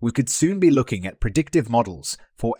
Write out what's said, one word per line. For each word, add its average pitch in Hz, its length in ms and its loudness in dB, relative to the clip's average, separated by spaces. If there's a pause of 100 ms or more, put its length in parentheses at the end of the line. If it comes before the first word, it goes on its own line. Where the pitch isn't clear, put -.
we 117 120 -2
could - 180 -2
soon 185 300 0
be 175 100 6
looking 104 340 0
at - 160 -12
predictive 143 480 0
models 107 480 -2 (200)
for 117 240 -4